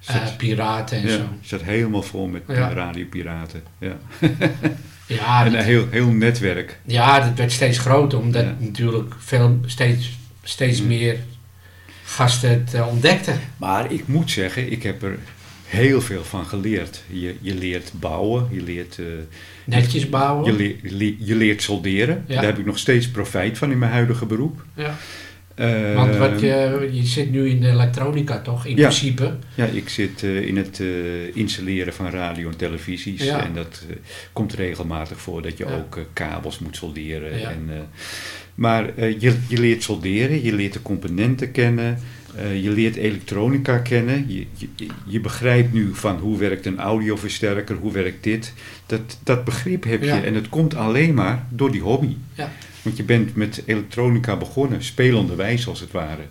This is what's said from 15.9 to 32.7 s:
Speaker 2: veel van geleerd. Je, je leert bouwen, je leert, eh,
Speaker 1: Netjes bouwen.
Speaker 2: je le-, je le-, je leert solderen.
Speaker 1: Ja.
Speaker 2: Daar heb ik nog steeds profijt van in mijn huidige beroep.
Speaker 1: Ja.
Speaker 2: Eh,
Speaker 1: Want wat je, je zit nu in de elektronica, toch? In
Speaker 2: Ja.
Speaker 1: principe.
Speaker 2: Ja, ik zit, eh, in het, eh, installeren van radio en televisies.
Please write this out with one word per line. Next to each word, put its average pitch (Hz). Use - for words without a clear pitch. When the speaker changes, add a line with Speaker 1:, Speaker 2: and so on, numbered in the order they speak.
Speaker 2:
veel 95
van 87
geleerd. 98
Je, 90
je 95
leert 90
bouwen, 104
je 92
leert, 87
eh, 85
Speaker 1:
Netjes 123
bouwen. 139
Speaker 2:
je 110
le-, 101
je 95
le-, 104
je 107
leert 107
solderen. 101
Speaker 1:
Ja. 131
Speaker 2:
Daar 117
heb 104
ik 98
nog 101
steeds 120
profijt 101
van 143
in 127
mijn 117
huidige 120
beroep. 110
Speaker 1:
Ja. 151
Speaker 2:
Eh, 110
Speaker 1:
Want 117
wat -
je, 135
je 123
zit 127
nu 135
in 123
de 123
elektronica, 127
toch? 120
In 135
Speaker 2:
Ja. 143
Speaker 1:
principe. 127
Speaker 2:
Ja, 120
ik 107
zit, -
eh, 98
in 98
het, 98
eh, 87
installeren 92
van 90
radio 85
en 80
televisies. 87